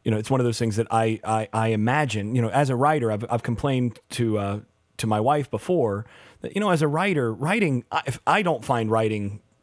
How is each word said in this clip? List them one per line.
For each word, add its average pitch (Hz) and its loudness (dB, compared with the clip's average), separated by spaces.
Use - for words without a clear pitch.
you 113 0
know, 107 0
it's 110 -4
one 131 2
of 123 2
those 117 0
things 110 -2
that 113 0
I, 113 0
I, 110 -2
I 113 0
imagine, 110 0
you 120 2
know, 113 0
as 135 2
a 127 -2
writer, 135 2
I've, 107 -2
I've 120 -2
complained 123 -2
to, 110 0
uh, 101 -4
to - -4
my 107 2
wife 139 0
before 113 0
that, - -8
you 196 -2
know, 208 2
as 165 2
a 156 2
writer, 147 0
writing, 151 0
I, - -2
if 127 -6
I 190 4
don't 151 0
find 113 0
writing, 107 0